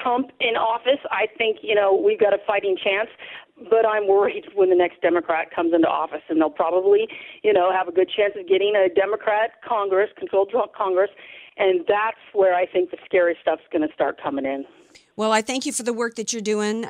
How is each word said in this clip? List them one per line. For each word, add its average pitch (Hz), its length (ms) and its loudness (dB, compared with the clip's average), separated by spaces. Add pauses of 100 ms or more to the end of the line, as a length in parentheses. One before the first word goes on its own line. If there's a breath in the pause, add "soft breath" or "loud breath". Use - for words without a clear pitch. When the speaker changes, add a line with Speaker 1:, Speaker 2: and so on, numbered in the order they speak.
Speaker 1:
Trump 262 300 -2 (100)
in 233 160 0
office, 233 440 0 (100)
I 214 160 -2 (100)
think, 220 260 -2
you 214 120 -2
know, 196 220 4
we've 208 240 0
got 202 120 4
a 202 140 0
fighting 202 300 0
chance, 208 320 -2 (600 loud breath)
but 226 160 4
I'm 214 220 0
worried 196 380 2 (100)
when 190 160 4
the 180 60 6
next 175 260 0
Democrat 165 480 0
comes 170 240 -2
into 165 140 4
office, 156 400 -4
and 160 120 0
they'll 156 80 2
probably, 185 600 2 (340 loud breath)
you 214 100 2
know, 185 200 4
have 185 160 -2
a 175 40 -12
good 180 160 2
chance 202 300 -2
of 185 80 -12
getting 196 300 2
a 190 120 4
Democrat 208 600 0 (160)
Congress, 202 500 0
controlled 196 340 -2
Trump 226 240 -4
Congress, 190 360 0 (460 loud breath)
and 190 320 2
that's 214 320 -2 (140)
where 190 200 4
I 180 120 0
think 180 260 -2
the - 120 -14
scary 170 380 0
stuff's 160 300 -2
gonna 151 200 -2
start - 300 -4
coming 139 220 -6
in. 139 200 -6 (520 soft breath)
Speaker 2:
Well, 220 160 -2
I 220 100 2
thank 254 240 -6
you 285 60 -6
for 240 100 -6
the 240 100 -4
work 233 220 -6
that 220 180 -8
you're 233 80 -6
doing. 214 500 -4